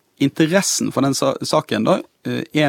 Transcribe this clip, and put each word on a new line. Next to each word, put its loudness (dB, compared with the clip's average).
interessen 0
for 0
den 0
sa-, 0
saken -2
da, 4
eh, -4
er 2